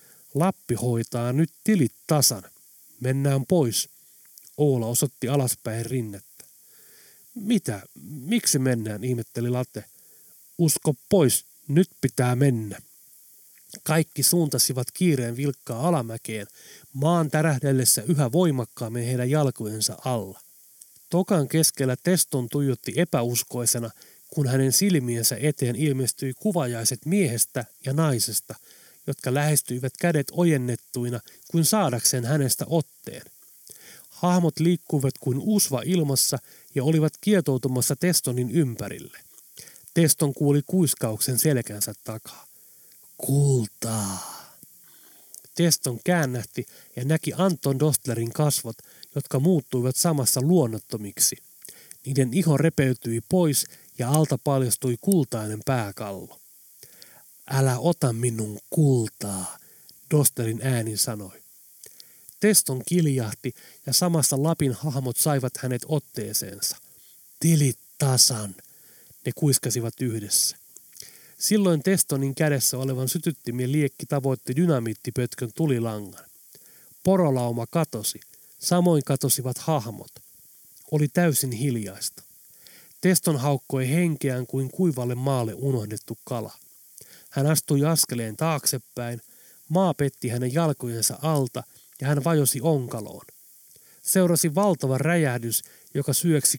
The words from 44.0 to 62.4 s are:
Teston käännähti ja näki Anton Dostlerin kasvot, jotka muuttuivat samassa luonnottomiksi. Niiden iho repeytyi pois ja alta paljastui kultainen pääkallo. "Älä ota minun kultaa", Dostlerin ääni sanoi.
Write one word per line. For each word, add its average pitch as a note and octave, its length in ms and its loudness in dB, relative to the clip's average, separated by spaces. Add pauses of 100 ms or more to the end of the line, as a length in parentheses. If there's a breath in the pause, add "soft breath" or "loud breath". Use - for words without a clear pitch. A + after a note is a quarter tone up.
Teston D3+ 500 0
käännähti B2+ 600 0 (300 loud breath)
ja B2 80 -6
näki D3+ 320 0
Anton C#3 420 0
Dostlerin A#2 540 -2
kasvot, C#3+ 440 -2 (380 loud breath)
jotka C#3 260 -2
muuttuivat C3+ 560 2
samassa C#3+ 440 0
luonnottomiksi. A2+ 960 0 (680 loud breath)
Niiden C3 280 0
iho D#3 220 4
repeytyi B2+ 720 0
pois E3+ 360 2 (340 loud breath)
ja A#2+ 120 -2
alta D3+ 280 2
paljastui B2+ 640 0
kultainen A2 640 0
pääkallo. G2+ 760 -6 (1080 loud breath)
"Älä C3+ 280 0
ota D3 340 0
minun A2+ 460 -4 (120)
kultaa", C3+ 880 -2 (520 loud breath)
Dostlerin A#2+ 520 0
ääni A2+ 340 -2
sanoi. G#2 460 -6 (960 loud breath)